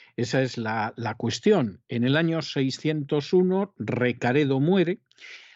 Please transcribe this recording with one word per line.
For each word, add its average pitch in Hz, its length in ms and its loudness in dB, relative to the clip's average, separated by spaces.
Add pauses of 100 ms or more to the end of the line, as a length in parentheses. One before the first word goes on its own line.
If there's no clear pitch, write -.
(160)
esa 123 260 0
es 123 160 -4
la, 110 380 -4
la 110 180 -6
cuestión. 120 720 0
En 120 140 -2
el 131 140 2
año 165 260 0
seiscientos 143 920 -2
uno, 185 460 2
Recaredo 123 800 0
muere, 175 400 2 (560)